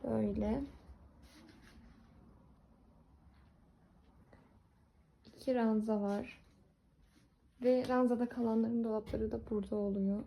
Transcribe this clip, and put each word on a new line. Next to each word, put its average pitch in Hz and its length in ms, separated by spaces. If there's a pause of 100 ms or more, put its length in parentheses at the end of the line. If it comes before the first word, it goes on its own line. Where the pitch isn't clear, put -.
Böyle. 220 600 (4000)
İki - 300
ranza 220 460
var. 202 400 (1200)
Ve 254 240
ranzada 247 420
kalanların 226 540
dolapları 220 480
da 226 180
burada 208 260
oluyor. 202 520